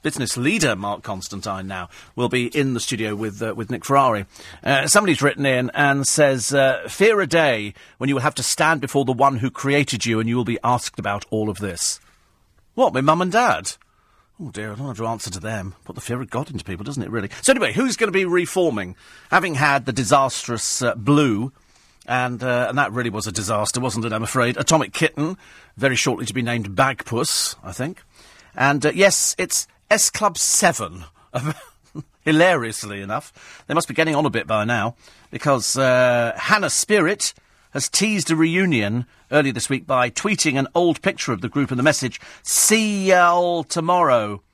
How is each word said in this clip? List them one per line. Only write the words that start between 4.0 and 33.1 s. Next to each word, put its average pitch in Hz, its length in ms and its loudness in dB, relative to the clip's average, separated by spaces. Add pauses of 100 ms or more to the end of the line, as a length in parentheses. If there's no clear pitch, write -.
Uh, 139 240 0
somebody's 196 340 4
written 139 240 0
in 127 260 2
and 139 360 2
says, 135 480 2
uh, 135 340 4
"Fear 208 320 4
a 185 60 0
day 120 480 2 (240)
when 131 100 -2
you 139 60 2
will 127 80 0
have 151 140 0
to 123 80 -6
stand 160 360 2
before 139 240 0
the 131 80 0
one 131 260 4
who 123 120 -2
created 139 560 0
you 113 140 2
and 113 80 0
you 117 80 0
will 123 80 0
be 117 180 -2
asked 120 380 -2
about 101 300 -4
all 107 200 -2
of 98 80 -6
this." 98 400 -6 (760)
What, 226 200 2
my 127 60 2
mum 156 200 4
and 180 120 -2
dad? 185 400 0 (680)
Oh 147 100 -12
dear, 107 220 -10
I 104 40 -12
don't 135 100 -8
have 117 120 -10
to 113 100 -4
answer 113 220 -6
to 92 100 -10
them. 101 340 -8 (100)
Put 87 120 -14
the - 40 -10
fear 123 220 -6
of - 80 -12
God 127 180 -4
into 107 160 -10
people, 98 200 -8
doesn't 135 180 -6
it, - 80 -6
really? 104 200 -4 (120)
So - 80 0
anyway, 214 220 2
who's 233 240 -2
gonna 208 160 -2
be 190 120 2
reforming? 165 720 0 (380)
Having 180 240 2
had 139 280 2
the 135 80 -4
disastrous, 123 880 0
uh, 120 140 0
Blue 127 580 2 (560)
and, 123 340 -2
uh, 123 260 0
and 123 100 -2
that 123 120 0
really 117 200 -2
was 104 180 -6
a 101 40 -8
disaster, 107 460 -2
wasn't 117 280 -4
it, 110 60 -4
I'm 110 120 -4
afraid? 120 320 0
Atomic 143 360 2
Kitten, 165 440 -2 (400)
very 131 180 0
shortly 123 320 0
to 101 80 -8
be 127 80 -2
named 117 320 -4
Bagpuss, 131 880 -2
I 95 80 -14
think. 139 320 -8 (540)
And, 139 280 2
uh, 151 100 2
yes, - 440 2
it's - 300 -4 (220)
S 208 200 2
Club 196 280 -2
seven. 90 680 0 (280)
<laughs> 127 120 -4 (800)
Hilariously 131 800 2
enough. - 640 -10